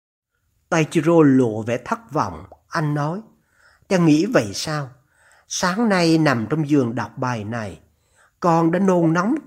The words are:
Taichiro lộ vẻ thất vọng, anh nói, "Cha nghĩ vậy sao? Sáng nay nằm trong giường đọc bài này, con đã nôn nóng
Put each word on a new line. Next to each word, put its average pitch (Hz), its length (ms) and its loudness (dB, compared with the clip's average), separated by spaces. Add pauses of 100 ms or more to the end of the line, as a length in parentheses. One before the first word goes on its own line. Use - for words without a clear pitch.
(680)
Taichiro 160 540 2
lộ 127 400 2
vẻ 120 220 -4
thất - 140 -6 (120)
vọng, 104 340 -6 (220)
anh 151 260 -4
nói, 156 280 -4 (680)
"Cha 190 80 2
nghĩ 165 280 4
vậy 135 280 0
sao? 147 360 -8 (580)
Sáng 196 420 -2
nay 170 280 2
nằm 127 320 0
trong 151 200 -4
giường 127 260 0
đọc 113 220 -10
bài 123 260 -6
này, 107 360 -10 (600)
con 165 320 2
đã 180 80 0
nôn 175 340 2
nóng 196 220 0 (120)